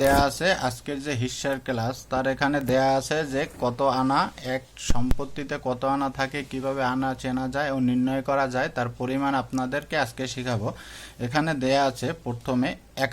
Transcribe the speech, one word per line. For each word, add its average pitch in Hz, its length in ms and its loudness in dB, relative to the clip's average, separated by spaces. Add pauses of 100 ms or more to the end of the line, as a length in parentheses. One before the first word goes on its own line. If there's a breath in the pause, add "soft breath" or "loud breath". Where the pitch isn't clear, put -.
দেয়া 139 280 6
আছে 160 200 0 (200)
আজকের 139 380 -6
যে 147 60 -2 (100)
হিস্সার 135 340 -2 (100)
ক্লাস, 123 300 -2 (140)
তার 131 140 0 (100)
এখানে 143 240 2 (120)
দেয়া 131 180 4 (100)
আছে 151 200 -2 (140)
যে 139 100 0 (200)
কত 123 180 0 (200)
আনা, 135 200 2 (340)
এক 131 80 -4 (280)
সম্পত্তিতে 135 680 4 (100)
কত 123 160 -2 (120)
আনা 139 140 0 (100)
থাকে, 135 200 -2 (120)
কিভাবে 135 320 -2 (100)
আনা 131 180 0 (120)
চেনা 131 220 -2 (100)
যায় 143 200 -2
ও - 20 -2 (120)
নির্ণয় 127 400 2
করা 139 260 2
যায়, 131 220 0
তার 120 120 0 (100)
পরিমাণ 135 340 0 (100)
আপনাদেরকে 131 520 -4 (100)
আজকে 123 200 -6 (100)
শেখাবো। 123 340 -2 (580 loud breath)
এখানে 151 240 0 (120)
দেয়া 135 280 4
আছে 123 180 -6 (160)
প্রথমে 123 440 -2 (360)
এক 135 80 -2